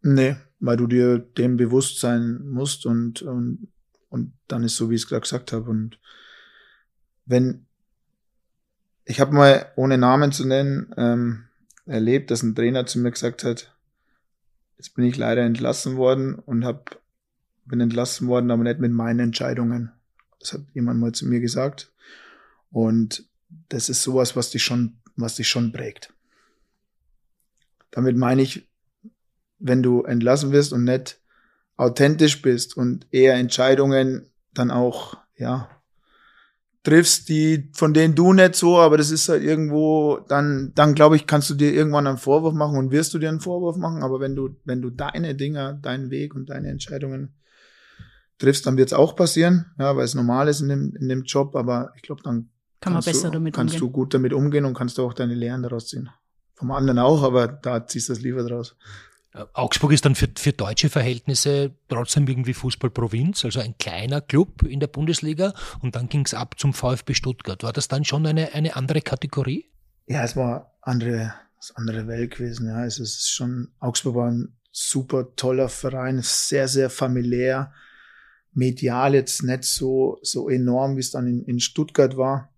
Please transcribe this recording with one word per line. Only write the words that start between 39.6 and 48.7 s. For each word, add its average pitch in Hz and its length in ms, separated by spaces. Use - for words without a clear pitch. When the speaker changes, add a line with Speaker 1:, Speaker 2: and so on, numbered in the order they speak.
Speaker 1:
dann, 139 460
dann 147 200
glaub 151 200
ich, 151 120
kannst 147 240
du 147 40
dir 143 180
irgendwann 147 360
einen 131 100
Vorwurf 156 340
machen 151 240
und 131 140
wirst 160 240
du 170 60
dir 156 80
einen 156 120
Vorwurf 175 360
machen, 165 260
aber 131 160
wenn 139 160
du, 135 300
wenn 127 180
du 127 80
deine 143 460
Dinger, 139 360
deinen 135 380
Weg 143 240
und 135 160
deine - 180
Entscheidungen 139 640
triffst, 143 280
dann 127 100